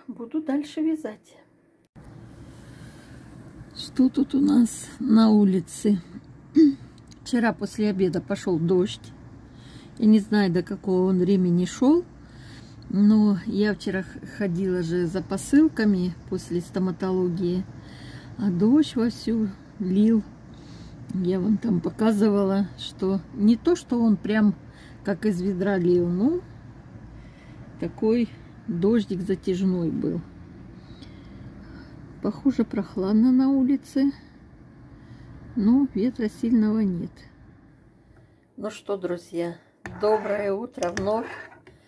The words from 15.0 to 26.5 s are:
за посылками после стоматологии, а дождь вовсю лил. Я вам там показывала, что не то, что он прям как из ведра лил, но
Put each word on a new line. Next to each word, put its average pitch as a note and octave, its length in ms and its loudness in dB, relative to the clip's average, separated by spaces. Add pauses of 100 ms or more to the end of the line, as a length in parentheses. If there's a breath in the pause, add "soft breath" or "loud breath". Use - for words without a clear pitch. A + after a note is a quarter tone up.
за E3+ 160 -4
посылками G#3 920 2 (140)
после F3+ 320 -6
стоматологии, F#3 1040 -2 (720 loud breath)
а G3+ 120 -2
дождь A3+ 460 2
вовсю A3 520 -2 (300)
лил. G#3 440 4 (920 loud breath)
Я F#3 260 -2
вам G3+ 180 2
там F#3+ 220 -2
показывала, G3+ 880 0 (100)
что F#3+ 420 -4 (140)
не G#3+ 220 4
то, E4+ 200 0
что A#3+ 240 -4
он A3+ 160 4
прям G#3+ 380 2 (500 loud breath)
как G3 220 -4
из F3+ 140 0
ведра F#3+ 360 -2
лил, F3 320 2
но A#3 320 0 (1400 loud breath)